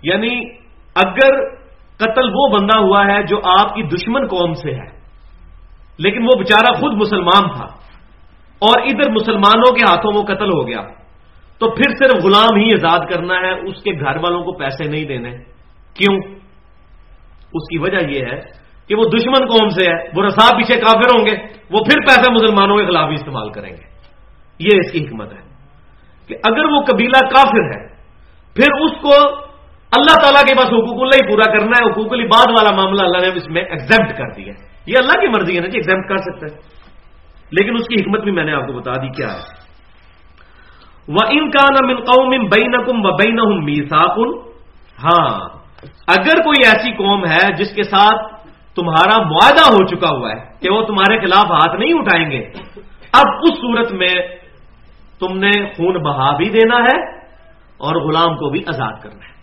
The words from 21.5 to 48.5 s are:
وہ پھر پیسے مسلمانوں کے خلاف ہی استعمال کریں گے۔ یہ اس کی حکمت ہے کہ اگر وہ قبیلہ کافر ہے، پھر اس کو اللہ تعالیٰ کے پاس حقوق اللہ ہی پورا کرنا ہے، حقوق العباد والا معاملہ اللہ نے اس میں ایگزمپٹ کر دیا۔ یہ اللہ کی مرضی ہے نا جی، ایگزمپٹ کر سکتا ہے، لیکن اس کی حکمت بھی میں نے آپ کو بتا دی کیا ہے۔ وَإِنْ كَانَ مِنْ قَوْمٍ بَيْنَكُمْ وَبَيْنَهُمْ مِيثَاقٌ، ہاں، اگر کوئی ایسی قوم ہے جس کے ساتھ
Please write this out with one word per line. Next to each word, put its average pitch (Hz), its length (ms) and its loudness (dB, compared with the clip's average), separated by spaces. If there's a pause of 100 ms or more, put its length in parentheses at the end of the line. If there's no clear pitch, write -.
وہ 202 60 2 (100)
پھر 294 100 4 (100)
پیسے 254 180 4 (100)
مسلمانوں 202 420 2
کے 208 80 0
خلاف 170 240 0
ہی 151 80 -4
استعمال 117 380 -10
کریں 95 160 -16
گے۔ 87 120 -20 (760)
یہ 190 200 4
اس 170 120 -4
کی 170 120 -4
حکمت 110 280 -14
ہے - 100 -20 (880)
کہ - 40 -10 (140)
اگر 285 240 0
وہ 285 160 2
قبیلہ 254 320 4 (140)
کافر 269 300 4 (100)
ہے، 104 80 -14 (720)
پھر 277 140 4 (140)
اس - 180 -2
کو 285 120 4 (760)
اللہ 294 300 4
تعالیٰ 277 260 6
کے 269 80 2
پاس 254 160 2
حقوق 226 300 -2
اللہ 262 180 4
ہی 196 80 0
پورا 208 240 2
کرنا 214 240 0
ہے، 240 140 2
حقوق 214 220 -4
العباد 233 440 2
والا 214 220 4
معاملہ 190 260 0
اللہ 180 200 0
نے 185 40 2 (120)
اس 147 140 -14
میں 175 80 -2 (120)
ایگزمپٹ 175 440 0
کر 117 100 -8 (100)
دیا۔ 101 140 -16 (380)
یہ 240 120 0
اللہ 294 180 0
کی 392 140 0
مرضی 185 220 -2
ہے 175 80 -2
نا 185 80 -8
جی، 247 60 -4
ایگزمپٹ 185 300 -4
کر 190 180 -4
سکتا 170 200 -12
ہے، 151 80 -16 (1040)
لیکن 202 220 0
اس 233 100 -6
کی 233 120 -4
حکمت 202 260 -2
بھی 202 120 -2
میں 156 100 -2
نے 156 100 -4
آپ 131 80 -6
کو 135 120 -10
بتا 123 240 -8
دی 135 140 -10
کیا 120 180 -8
ہے۔ 90 80 -14 (1700)
وَإِنْ 226 360 0 (100)
كَانَ 277 220 4 (120)
مِنْ 247 100 -2 (100)
قَوْمٍ 262 340 4 (120)
بَيْنَكُمْ 247 420 0 (100)
وَبَيْنَهُمْ 208 520 0 (100)
مِيثَاقٌ، 151 480 0 (880)
ہاں، 160 280 2 (840)
اگر 302 220 2 (100)
کوئی 294 120 2 (100)
ایسی 220 300 2
قوم 196 220 0 (120)
ہے 175 120 2 (140)
جس 202 180 -4
کے 208 160 -2
ساتھ 208 280 4 (560)